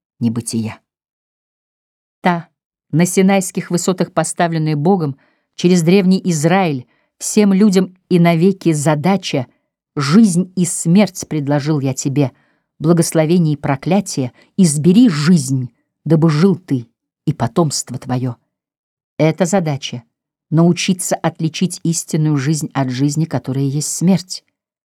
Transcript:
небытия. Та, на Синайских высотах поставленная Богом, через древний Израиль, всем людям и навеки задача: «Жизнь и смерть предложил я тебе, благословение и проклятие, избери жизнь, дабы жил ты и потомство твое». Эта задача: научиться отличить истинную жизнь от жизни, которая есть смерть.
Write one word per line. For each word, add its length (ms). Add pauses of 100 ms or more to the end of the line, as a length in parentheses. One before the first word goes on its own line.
(200)
небытия. 600 (1400)
Та, 280 (440)
на 120
Синайских 680
высотах 400
поставленная 640
Богом, 420 (380)
через 260
древний 440
Израиль, 600 (320)
всем 340
людям 440 (120)
и 120
навеки 520
задача: 760 (480)
«Жизнь 580
и 100
смерть 640
предложил 520
я 120
тебе, 380 (480)
благословение 760
и 20
проклятие, 760 (240)
избери 520
жизнь, 640 (320)
дабы 260
жил 240
ты 320 (400)
и 60
потомство 640
твое». 380 (840)
Эта 280
задача: 580 (460)
научиться 640
отличить 680
истинную 540
жизнь 360
от 180
жизни, 340
которая 400
есть 240
смерть. 560 (400)